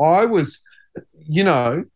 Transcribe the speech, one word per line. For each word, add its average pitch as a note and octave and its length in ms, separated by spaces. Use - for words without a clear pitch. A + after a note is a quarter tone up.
I F3 240
was, F#3+ 400
you D#3 180
know C#3+ 400